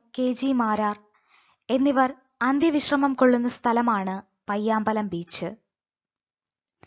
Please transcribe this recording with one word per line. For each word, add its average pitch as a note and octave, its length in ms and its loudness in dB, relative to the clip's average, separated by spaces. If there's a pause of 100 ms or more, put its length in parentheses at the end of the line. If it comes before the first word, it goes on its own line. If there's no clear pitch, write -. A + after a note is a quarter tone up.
(200)
കെ B3+ 120 0
ജി C4 220 -2
മാരാർ G#3+ 460 0 (720)
എന്നിവർ C4 440 2 (280)
അന്ത്യവിശ്രമം C#4+ 720 2
കൊള്ളുന്ന B3 360 4
സ്ഥലമാണ് A3+ 720 -2 (280)
പയ്യാമ്പലം G#3+ 580 -2
ബീച്ച്. E3+ 420 -6 (1400)